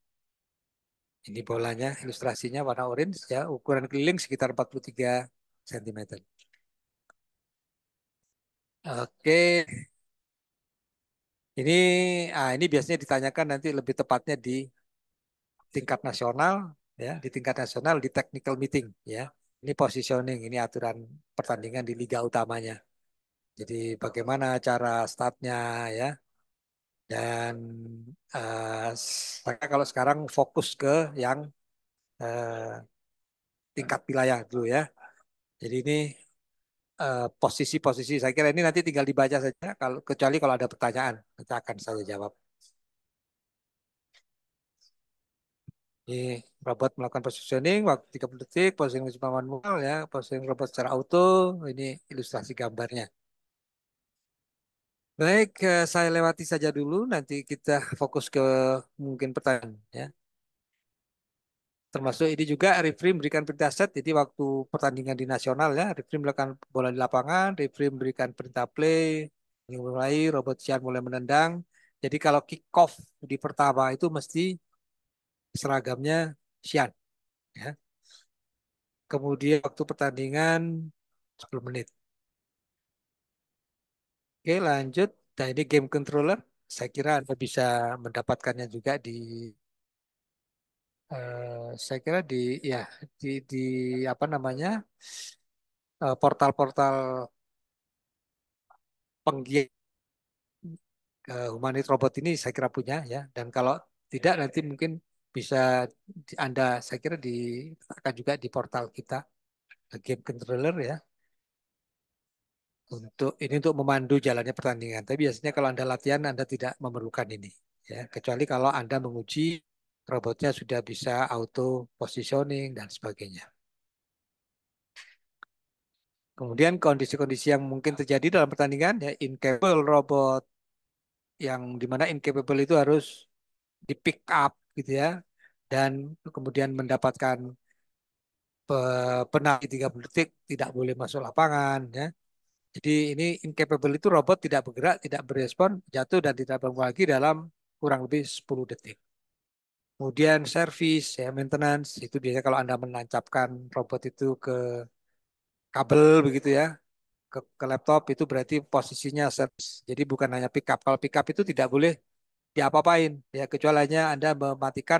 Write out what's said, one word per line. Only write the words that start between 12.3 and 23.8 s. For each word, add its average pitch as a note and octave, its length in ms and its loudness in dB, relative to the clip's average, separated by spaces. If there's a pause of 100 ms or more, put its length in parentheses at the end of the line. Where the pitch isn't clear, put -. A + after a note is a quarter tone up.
ah, D#3+ 220 0
ini E3+ 160 2
biasanya D3+ 260 2
ditanyakan C3+ 480 0
nanti C#3+ 220 -4 (100)
lebih C3 160 -4
tepatnya C3+ 400 0
di C3 320 -6 (1080)
tingkat - 280 -2
nasional C3 520 0 (440)
ya, A#2+ 140 -8 (100)
di C3 120 -8
tingkat C3 280 -2
nasional C3+ 420 0
di C3 60 -2
technical C#3 520 -4
meeting C3 240 -2 (200)
ya. B2 240 -8 (320)
Ini C#3+ 100 -6
positioning, B2+ 760 0
ini A#2+ 120 -6
aturan A#2 380 -4 (400)
pertandingan A#2 520 -6
di A#2 120 -4
liga A#2+ 180 -2 (100)
utamanya. A2+ 460 -2 (840)
Jadi G#2+ 160 -10 (280)